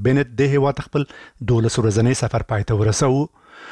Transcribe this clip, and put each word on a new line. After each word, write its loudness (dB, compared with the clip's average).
بنت 0
د 2
هیواد 0
خپل -4
دولس 0
ورځنی 2
سفر -2
پای -2
ته 0
ورسوه. 0